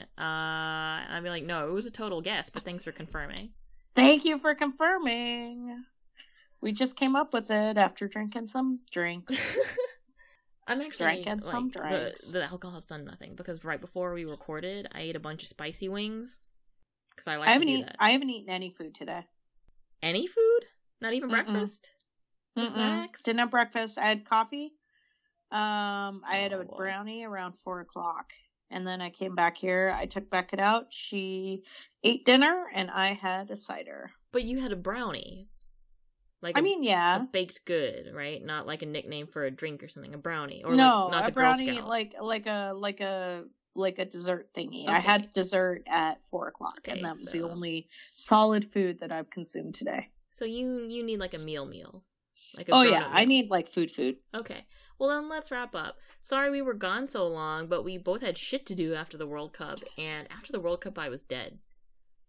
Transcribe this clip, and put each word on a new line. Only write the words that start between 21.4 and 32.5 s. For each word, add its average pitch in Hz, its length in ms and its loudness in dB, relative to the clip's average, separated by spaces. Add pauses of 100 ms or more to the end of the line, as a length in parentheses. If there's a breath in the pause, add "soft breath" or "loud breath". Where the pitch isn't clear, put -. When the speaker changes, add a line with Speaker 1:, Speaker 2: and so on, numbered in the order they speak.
Speaker 1:
No 226 60 0
Speaker 2:
Mm-mm. 233 60 -2
Speaker 1:
snacks? 214 540 -2
Speaker 2:
Didn't 233 160 2
have 240 120 2
breakfast. 233 460 0
I 208 120 2
had 214 180 0
coffee. 285 460 0 (760)
Um, 202 760 -2
I 190 120 0
had 196 160 0
a 190 60 -4
Speaker 1:
Oh, 180 40 -6
boy. - 140 -12
Speaker 2:
brownie 202 480 -6
around 185 280 -8 (100)
four 180 180 -6
o'clock. 170 500 -6 (400)
And 185 160 -6
then 185 140 -4
I 180 100 -6
came 185 240 -6
back 175 200 4
here. 185 400 2
I - 120 -2
took 202 240 -6
Beckett 185 280 0
out. 220 300 4
She 190 720 -6 (420 loud breath)
ate 233 220 4
dinner, 294 480 8